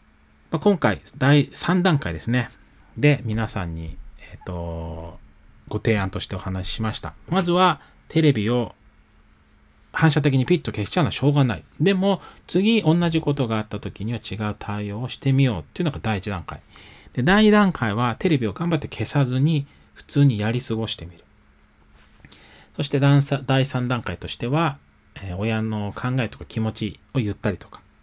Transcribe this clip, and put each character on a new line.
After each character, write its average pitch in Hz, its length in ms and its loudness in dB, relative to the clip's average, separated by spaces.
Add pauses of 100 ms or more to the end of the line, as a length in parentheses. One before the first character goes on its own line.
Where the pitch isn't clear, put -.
(500)
ま 165 60 -4
あ、 - 20 0
今 196 180 4
回、 104 240 0 (160)
第 143 360 4
三 180 300 0
段 170 160 4
階 87 140 -4
で 82 80 -6
す - 100 -4
ね。 123 200 0 (480)
で、 131 260 2
皆 110 240 -2
さ 95 160 -4
ん 82 100 -6
に、 80 220 -8 (360)
え - 40 -16
っ - 80 -16
と、 82 720 -8 (500)
ご 107 100 -4
提 107 200 2
案 95 120 -2
と 92 100 -8
し - 60 -10
て 98 100 -8
お - 20 -6
話 92 300 -6
し - 60 -6
し 110 80 -6
ま 110 100 -2
し - 80 -8
た。 - 140 -12 (140)
ま 185 140 0
ず 175 80 0
は、 180 300 2 (280)
テ 160 140 2
レ 147 100 6
ビ 107 180 0
を 120 240 -2 (1160)
反 160 180 4
射 147 120 2
的 139 140 2
に 127 80 4
ピ 175 120 2
ッ - 40 2
と - 120 -6
消 104 140 -4
し - 40 -8
ち - 80 0
ゃ - 20 4
う 151 40 4
の 107 40 2
は - 40 -4
し - 120 -4
ょ 143 40 6
う 143 40 4
が 143 120 4
な 110 120 0
い。 - 80 -12 (160)
で 190 140 4
も、 190 260 0 (260)
次 208 360 2
同 175 260 2
じ 160 120 0
こ 143 140 0
と 135 140 -2
が 110 100 0
あ 107 40 -2
っ 107 60 -10
た 104 120 -6
時 98 240 -8
に 113 80 -4
は 117 60 -4
違 - 160 -10 (160)
う 104 80 -6
対 104 340 -6
応 110 100 -6
を 123 60 -6
し - 80 -10
て 135 160 0
み 135 120 4
よ 110 140 0
う - 20 -6
っ - 40 -10 (100)
て - 80 -4
い - 20 0
う - 20 0
の 147 60 -2
が 80 100 -8
第 107 160 -2
一 101 120 -8
段 90 140 -6
階。 - 160 -12 (540)
で、 120 80 -2
第 196 220 4
二 214 60 8
段 208 220 6
階 107 220 -2
は 117 240 0
テ 190 100 0
レ 151 100 4
ビ 117 80 0
を 98 60 -2
頑 170 180 -4
張 170 60 2
っ 143 40 0
て 147 80 -10
消 - 180 -6
さ 143 180 2
ず 127 160 -2
に 147 260 2 (280)
普 - 100 -20
通 143 200 2
に 120 140 4
や 104 120 0
り 123 100 -2
過 113 140 -4
ご 110 120 -4
し - 100 -6
て - 100 -14
み 90 60 -16
る。 - 120 -20 (1500)
そ 156 60 -2
し 143 60 -4
て - 100 0
第 139 240 6
三、 139 240 -2
第 135 200 2
三 123 200 -2
段 120 160 -2
階 90 160 -8
と - 80 -10
し - 100 -10
て 120 120 -6
は、 147 300 0 (380)
え 98 160 -10
ー、 87 40 -6
親 110 260 -2
の 107 340 -4
考 127 220 -4
え 117 100 0
と - 100 -14
か - 60 -12
気 - 140 -8
持 110 140 -2
ち 107 280 -8 (120)
を 139 80 0
言 104 120 -2
っ - 20 -4
た 107 180 -2
り - 40 -4
と - 120 -18
か、 - 120 -20 (220)